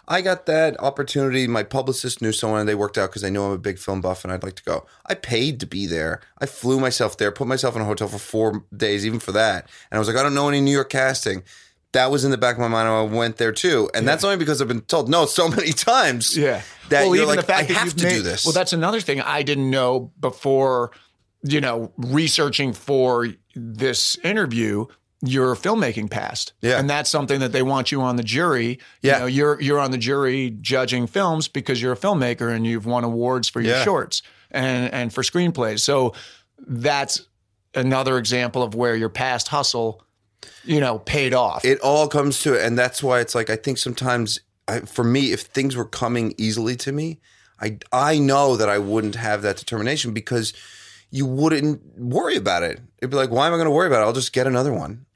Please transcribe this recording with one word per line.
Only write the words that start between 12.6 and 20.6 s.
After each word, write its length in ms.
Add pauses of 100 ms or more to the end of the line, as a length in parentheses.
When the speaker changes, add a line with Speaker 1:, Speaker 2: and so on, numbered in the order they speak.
Speaker 1:
my 80
mind. 200
I 140
went 360
there 140
too. 420
And 100
Speaker 2:
Yeah. 80
Speaker 1:
that's 100
only 140
because 240
I've 80
been 140
told 260
no 180
so 220
many 240
times 640
Speaker 2:
Yeah. 240 (300)
Speaker 1:
that 160
Speaker 2:
Well, 100
Speaker 1:
you're 80
Speaker 2:
even 120
Speaker 1:
like, 40
Speaker 2:
the 120
fact 100
Speaker 1:
"I 40
Speaker 2:
that 80
Speaker 1:
have 120
Speaker 2:
you've 100
Speaker 1:
to 80
Speaker 2:
made 120
Speaker 1:
do 60
this." 220
Speaker 2:
Well, 80
that's 200
another 280
thing 200
I 220
didn't 280
know 500
before, 720 (520)